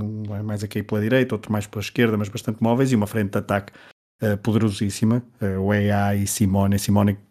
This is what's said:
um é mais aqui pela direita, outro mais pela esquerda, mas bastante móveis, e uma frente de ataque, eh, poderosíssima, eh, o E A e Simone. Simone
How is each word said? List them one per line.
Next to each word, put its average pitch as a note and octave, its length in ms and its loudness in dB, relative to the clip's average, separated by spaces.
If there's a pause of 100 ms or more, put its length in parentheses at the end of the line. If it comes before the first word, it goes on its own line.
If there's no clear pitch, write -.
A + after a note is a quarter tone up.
um G#2+ 320 -8
é G2+ 80 -6
mais G#2+ 200 -6
aqui G#2 200 -6
pela G#2 180 -2
direita, B2 340 2
outro G#2 160 -8
mais G#2 160 0
pela - 140 -10
esquerda, A2 380 2
mas G#2 100 -4
bastante A2 340 -6
móveis, B2 300 2
e B2 40 4
uma G#2 100 2
frente G2+ 240 -2
de G2+ 80 -2
ataque, G2+ 340 -2 (480)
eh, G#2 160 0
poderosíssima, G#2+ 840 0 (180)
eh, F#2+ 160 -2
o G2 160 0
E G#2 180 2
A G2+ 240 2
e G2+ 120 0
Simone. G2 520 2
Simone G2+ 380 2 (140)